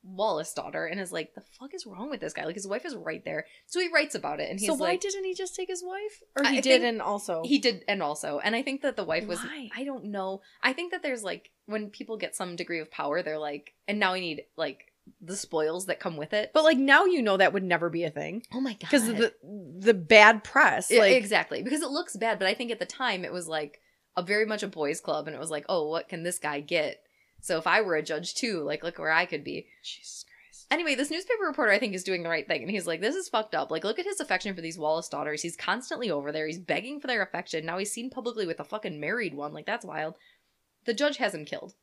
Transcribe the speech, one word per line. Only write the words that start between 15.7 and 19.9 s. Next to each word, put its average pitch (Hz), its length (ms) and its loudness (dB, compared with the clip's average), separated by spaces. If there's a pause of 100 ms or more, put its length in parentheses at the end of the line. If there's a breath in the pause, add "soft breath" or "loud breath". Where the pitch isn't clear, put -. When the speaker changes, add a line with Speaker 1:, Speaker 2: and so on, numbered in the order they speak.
Speaker 1:
that - 120 -2
come 170 180 -4
with 151 160 -6
it." 214 200 -2
Speaker 2:
But, 311 100 6
like, 311 140 8
now 277 280 8
you 349 180 4
know 196 140 4
that 185 160 8
would 196 100 0
never 170 260 2
be 170 140 -2
a 156 80 -2
thing. 156 320 -6 (100)
Speaker 1:
Oh 254 80 -2
my 262 120 -2
God. - 180 -12
Speaker 2:
'Cause 240 160 6
the, 226 260 0 (460)
the 214 160 6